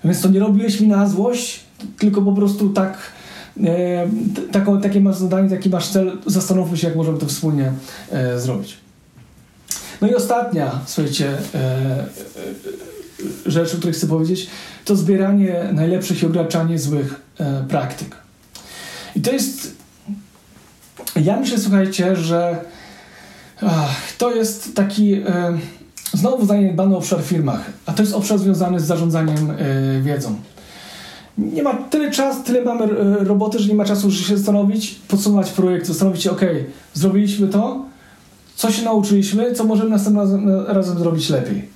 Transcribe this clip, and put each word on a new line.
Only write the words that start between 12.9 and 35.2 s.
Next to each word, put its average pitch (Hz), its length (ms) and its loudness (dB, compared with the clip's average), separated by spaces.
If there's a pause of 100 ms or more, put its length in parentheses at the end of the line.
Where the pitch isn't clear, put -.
rzecz, 165 280 0
o - 20 -4
której 165 180 -2
chcę - 120 -4
powiedzieć, 160 400 0 (380)
to 202 120 2
zbieranie 190 760 2
najlepszych 165 500 0
i 165 40 2
ograczanie 165 520 0
złych, 139 420 -2 (200)
e, 139 280 -2
praktyk. - 480 -6 (1000)
I - 40 0
to 240 120 0
jest, - 440 -4 (1400)
ja 180 240 2
myślę, 240 180 0
słuchajcie, 190 580 2
że, 170 480 0 (960)
ach, 156 580 0
to 240 160 2
jest 220 400 -2
taki, 202 400 2
e, 196 80 -2 (880)
znowu 226 340 2
zaniedbany 196 500 4
obszar 165 260 -2
w - 40 -6
firmach, 139 440 -2 (160)
a 160 60 -4
to 214 100 2
jest 202 120 2
obszar 208 240 0
związany 185 420 2
z 151 40 0
zarządzaniem, 160 680 0
e, 135 500 0
wiedzą. 139 360 -2 (1040)
Nie 294 240 -2
ma 269 120 2
tyle 302 360 -2
czasu, 269 320 -2
tyle 240 220 0
mamy, 226 200 0
e, 202 400 2
roboty, 208 340 2
że 202 100 2
nie 208 60 4
ma 208 100 4
czasu, 202 260 2
żeby 170 180 -2
się 202 80 2
zastanowić, 202 720 0
podsumować 202 420 2